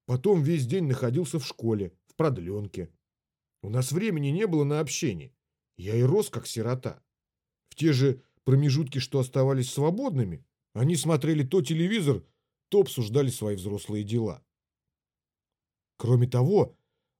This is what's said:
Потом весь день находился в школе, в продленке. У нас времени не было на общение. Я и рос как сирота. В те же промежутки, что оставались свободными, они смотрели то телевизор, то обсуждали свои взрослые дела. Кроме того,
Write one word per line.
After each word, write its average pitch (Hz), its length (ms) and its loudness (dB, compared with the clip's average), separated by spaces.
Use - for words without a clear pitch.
Потом 156 360 2
весь 139 240 0
день 165 200 0
находился 131 520 -2
в 127 80 -8
школе, 107 460 -4
в - 100 -20
продленке. 95 720 -4
У 98 60 -10
нас 127 240 -2
времени 165 360 0
не 180 180 0
было 160 180 2
на 147 160 0
общение. 113 520 -4
Я 95 180 -6
и 117 80 2
рос 185 260 4
как - 180 -10
сирота. 117 560 -6
В - 80 -20
те 156 160 2
же 131 280 2
промежутки, 135 540 2
что 131 220 -2
оставались 131 500 0
свободными, 147 760 -2
они 143 220 2
смотрели 151 480 0
то 165 180 2
телевизор, 160 640 0
то 202 120 4
обсуждали 131 500 0
свои 107 260 -4
взрослые 104 480 -6
дела. 107 400 -4
Кроме 120 300 2
того, 127 500 2